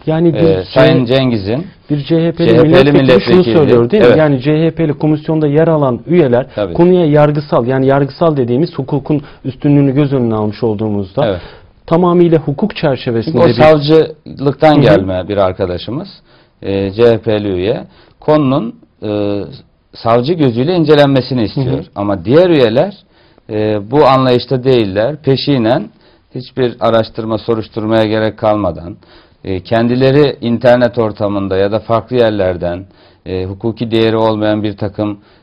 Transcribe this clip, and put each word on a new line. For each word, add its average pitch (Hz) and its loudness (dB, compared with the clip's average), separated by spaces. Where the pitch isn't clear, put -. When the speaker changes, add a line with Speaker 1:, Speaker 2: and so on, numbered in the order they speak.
Speaker 1:
Yani 160 0
bir 110 -4
Speaker 2:
Ee, 95 0
Speaker 1:
şey - -8
Speaker 2:
Sayın 131 4
Cengiz'in, 123 -2
Speaker 1:
bir 147 -2
C 165 -2
H 165 -2
P'li 165 -2
Speaker 2:
C - 4
H - 4
P'li 151 4
Speaker 1:
milletvekili 139 4
şunu 139 4
Speaker 2:
milletvekili. 123 4
Speaker 1:
söylüyor, 123 4
değil 220 2
mi? - 6
Speaker 2:
Evet. - 6
Speaker 1:
Yani 147 2
C 143 -2
H 160 0
P'li 160 -2
komisyonda 156 -2
yer 151 2
alan 139 0
üyeler 135 2
Speaker 2:
Tabii. 98 -4
Speaker 1:
konuya 175 4
yargısal, 147 2
yani 131 0
yargısal 143 0
dediğimiz 131 -2
hukukun 143 -4
üstünlüğünü 139 0
göz 143 0
önüne 117 0
almış 107 -4
olduğumuzda 107 -2
Speaker 2:
Evet. 92 -4
Speaker 1:
tamamıyla 170 2
hukuk 151 -4
çerçevesinde 127 -4
Speaker 2:
Çünkü 170 4
o - 4
Speaker 1:
bir 120 2
Speaker 2:
savcılıktan 151 2
Speaker 1:
Hı - 4
hı. 147 4
Speaker 2:
gelme 95 0
bir 101 -2
arkadaşımız, 98 -4
e, 98 -4
C 107 0
H 117 4
P'li 107 -4
üye. 95 -4
Konunun, 151 0
e, 101 -4
savcı 123 0
gözüyle 139 0
incelenmesini 139 2
istiyor. 131 -4
Speaker 1:
Hı - -8
hı. - -16
Speaker 2:
Ama 98 -4
diğer 160 4
üyeler, 147 0
e, 107 -4
bu 147 4
anlayışta 127 2
değiller. 117 0
Peşinen 135 -2
hiçbir 127 -6
araştırma, 113 -2
soruşturmaya 110 -2
gerek 110 -4
kalmadan, 101 -4
e, 95 -6
kendileri 127 0
internet 120 0
ortamında 101 -4
ya 101 -2
da 107 -4
farklı 113 -4
yerlerden, 92 -2
e, 92 -6
hukuki 110 -8
değeri 110 2
olmayan 107 0
bir 104 -6
takım, 104 -6